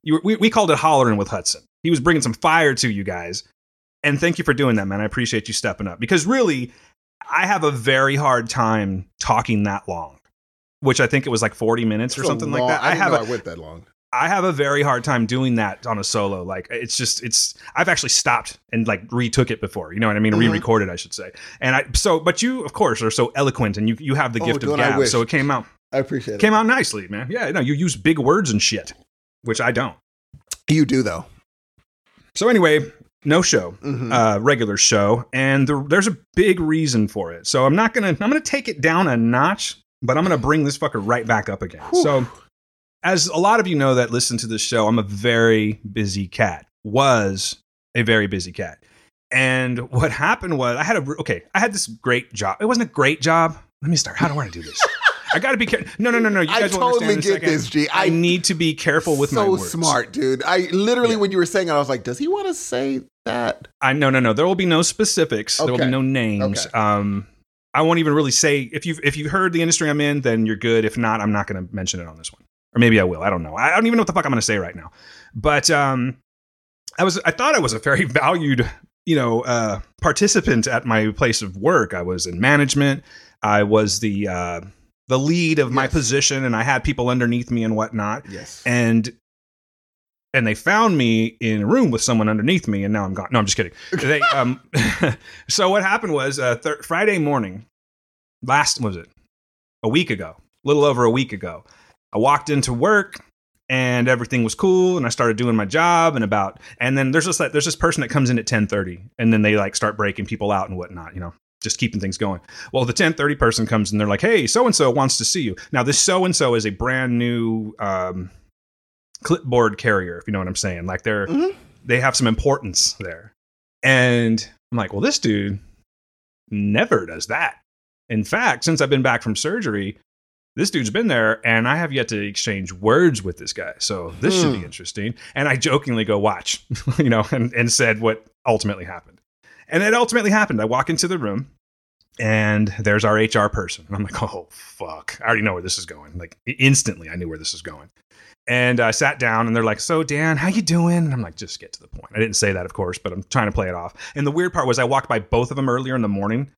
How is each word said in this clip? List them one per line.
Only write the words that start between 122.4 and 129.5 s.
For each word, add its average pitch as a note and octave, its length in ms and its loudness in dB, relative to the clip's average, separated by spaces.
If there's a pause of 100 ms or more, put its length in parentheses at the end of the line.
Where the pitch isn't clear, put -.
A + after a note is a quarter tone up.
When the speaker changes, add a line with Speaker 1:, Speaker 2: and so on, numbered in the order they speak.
Speaker 1:
there. F2 320 -14 (520)
And A#2+ 640 4 (280)
I'm A2+ 60 -2
like, F#2+ 120 -6
"Well, G2+ 100 -4
this C#4+ 180 0
dude G2+ 400 -2 (920)
never G#2 560 0
does E2 220 -10
that. C#3 280 -4 (540)
In A2 160 -2
fact, G3 400 0
since D#3+ 160 0
I've C3+ 80 2
been C3+ 140 2
back B2 180 2
from A2 140 -4
surgery, B2+ 640 -4 (580)